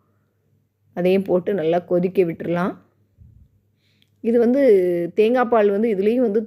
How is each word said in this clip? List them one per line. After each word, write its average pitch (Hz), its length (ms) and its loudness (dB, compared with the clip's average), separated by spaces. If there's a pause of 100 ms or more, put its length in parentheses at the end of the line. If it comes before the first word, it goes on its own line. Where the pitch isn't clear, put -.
(960)
அதையும் 185 300 0
போட்டு 180 280 -2
நல்லா 165 240 0
கொதிக்க 180 460 -2
விட்டுறலாம். 175 480 -4 (1500)
இது 226 140 0
வந்து 247 240 2 (520)
தேங்காய் 233 360 0
பால் 214 200 2
வந்து 220 200 -2
இதுலேயும் 214 360 0
வந்து 214 200 -2